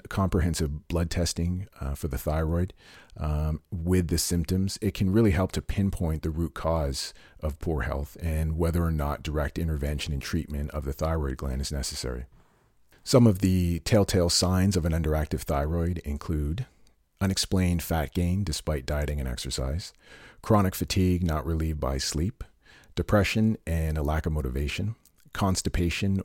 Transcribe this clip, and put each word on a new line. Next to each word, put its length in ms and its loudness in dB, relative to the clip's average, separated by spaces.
comprehensive 800 0
blood 220 0
testing, 580 -2
uh, 140 -4
for 120 -4
the 120 -4
thyroid, 540 0
um, 440 -2
with 380 2
the 100 2
symptoms, 600 0
it 140 0
can 180 2
really 200 6
help 220 2
to 80 -2
pinpoint 600 0
the 80 -2
root 240 -2
cause 640 -2
of 180 -4
poor 240 -2
health 400 -4
and 360 -2
whether 260 2
or 80 0
not 320 -2
direct 340 -2
intervention 560 -2
and 80 -4
treatment 480 -4
of 160 -6
the 80 -4
thyroid 440 -2
gland 240 -4
is 100 -6
necessary. 540 -6
Some 220 6
of 140 4
the 400 2
telltale 500 2
signs 480 2
of 80 2
an 60 0
underactive 500 0
thyroid 580 -2
include 680 -4
unexplained 600 2
fat 320 -2
gain 300 0
despite 420 -4
dieting 340 -2
and 100 -4
exercise, 640 -6
chronic 320 4
fatigue 480 2
not 220 0
relieved 340 0
by 180 -2
sleep, 460 -4
depression 720 4
and 320 0
a 60 0
lack 240 0
of 60 0
motivation, 640 -2
constipation 920 0